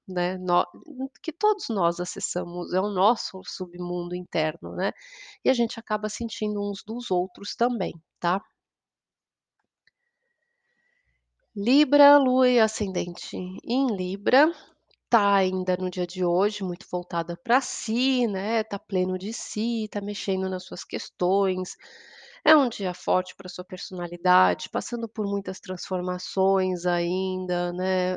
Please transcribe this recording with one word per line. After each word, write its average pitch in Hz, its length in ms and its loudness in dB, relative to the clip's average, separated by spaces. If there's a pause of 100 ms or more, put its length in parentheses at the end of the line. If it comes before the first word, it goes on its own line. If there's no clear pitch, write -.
né, 180 320 -2
nó-, 175 280 2 (560)
que - 100 -6
todos 415 360 0
nós 175 320 0
acessamos, 175 720 -6
é 185 80 2
o 208 100 -2
nosso 196 540 2
submundo 175 680 -6
interno, 170 640 -4
né, 190 160 0 (520)
e 247 60 4
a 262 40 4
gente 233 260 0
acaba 214 280 -4
sentindo 214 520 -4
uns 202 240 -6
dos 233 260 -10
outros 185 460 -4
também, 233 380 -2 (260)
tá. 180 200 0 (3250)
Libra, 285 600 8
lua 254 320 4
e 240 100 4
ascendente 185 760 -2 (300)
em 262 220 0 (100)
Libra, 202 560 2 (560)
tá 202 280 4
ainda 185 400 0
no 185 140 -4
dia 180 160 -2
de 185 180 -6
hoje 190 380 2
muito 180 280 -6
voltada 175 460 -4
pra 254 260 2
si, 247 640 0
né, 208 360 -2
tá 208 160 -6
pleno 185 400 -2
de 196 140 -8
si, 226 580 -4
tá 202 100 -6
mexendo 196 500 -2
nas 185 140 -6
suas - 200 -12
questões, 185 920 0 (680)
é 320 100 6
um 277 140 6
dia 190 240 -4
forte 180 420 0
pra - 140 -14
sua 185 160 -10
personalidade, 180 1040 2
passando 226 400 -4
por 208 180 -4
muitas 202 340 -4
transformações 185 1200 0
ainda, 180 880 0
né, 185 440 0